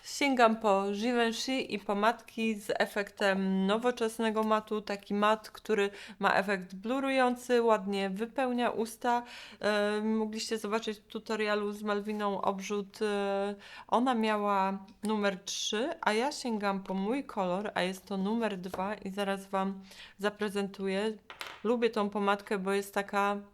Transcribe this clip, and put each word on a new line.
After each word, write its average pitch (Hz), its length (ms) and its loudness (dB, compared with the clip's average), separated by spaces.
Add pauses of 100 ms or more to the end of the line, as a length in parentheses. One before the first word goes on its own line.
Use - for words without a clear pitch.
sięgam 247 520 4
po 196 360 4
Givenchy 233 680 0
i - 180 -4
pomadki 220 760 0
z 202 240 -8
efektem 190 880 0
nowoczesnego 226 760 0
matu. 214 400 0
Taki 202 320 -6
mat, 214 360 2
który 202 400 0 (280)
ma 196 160 2
efekt 190 400 0
blurujący, 247 880 2
ładnie 196 480 2
wypełnia 240 600 0
usta. 240 520 0 (380)
E, 208 400 2
mogliście 220 580 -2
zobaczyć 220 400 -4
w - 80 -20
tutorialu 208 680 -2
z 208 100 -10
Malwiną 208 580 0
obrzut. 196 640 -2
E, 202 520 0 (340)
ona 247 260 4
miała 202 640 2 (240)
numer 202 420 0
trzy, 233 460 -2 (100)
a 208 120 2
ja 247 200 2
sięgam 202 500 -2
po 190 120 -6
mój 220 300 0
kolor, 190 500 -2
a 180 80 0
jest 185 240 -4
to 196 100 -4
numer 208 420 0
dwa 190 360 -4
i 196 160 -8
zaraz 196 360 -2
wam 196 340 -2 (380)
zaprezentuję. 202 960 -2 (520)
Lubię 233 260 4
tą 208 200 0
pomadkę, 202 480 0
bo 190 140 0
jest 202 220 -2
taka 202 420 0 (180)